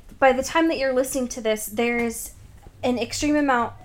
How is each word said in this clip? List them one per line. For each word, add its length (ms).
by 140
the 120
time 260
that 80
you're 160
listening 360
to 120
this, 240
there's 680
an 140
extreme 380
amount 380